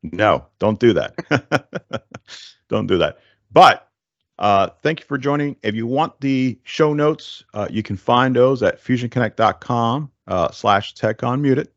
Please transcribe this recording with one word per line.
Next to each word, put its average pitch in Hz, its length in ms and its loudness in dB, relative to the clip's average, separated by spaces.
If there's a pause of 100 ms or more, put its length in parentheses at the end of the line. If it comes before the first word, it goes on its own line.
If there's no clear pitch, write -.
No, 87 420 0 (140)
don't 107 200 0
do 117 140 4
that. - 220 -2 (720)
<laughs> - 800 -16
Don't 107 180 -2
do 92 120 0
that. 78 200 -2 (320)
But, 156 380 6 (480)
uh, 98 320 2 (140)
thank 156 160 -2
you - 60 -20
for 139 120 -6
joining. 143 460 -4
If 110 120 -4
you 113 120 -4
want 139 340 -4
the 131 420 -2
show 151 300 0
notes, 151 500 -4 (100)
uh, 104 160 -6
you 104 140 -4
can 101 120 -6
find 123 400 2
those 127 280 2
at 90 160 0
fusion 123 300 -2
connect 117 280 -2
dot 110 240 0
com, 123 500 -2 (160)
uh, 90 240 0
slash 104 420 -2
tech 107 260 -4
unmuted. 131 580 -2